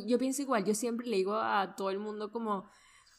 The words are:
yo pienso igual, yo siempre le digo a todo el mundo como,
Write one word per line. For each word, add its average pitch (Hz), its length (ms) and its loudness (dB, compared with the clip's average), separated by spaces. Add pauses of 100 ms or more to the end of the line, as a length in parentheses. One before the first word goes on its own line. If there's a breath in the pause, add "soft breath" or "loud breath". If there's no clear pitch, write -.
yo 240 120 4
pienso 262 240 0
igual, 247 220 2
yo 208 100 4
siempre 233 320 -2
le 226 100 0
digo 190 200 2
a 214 400 0
todo 196 140 -2
el 196 80 -2
mundo 208 340 -6
como, 214 360 -2 (500 soft breath)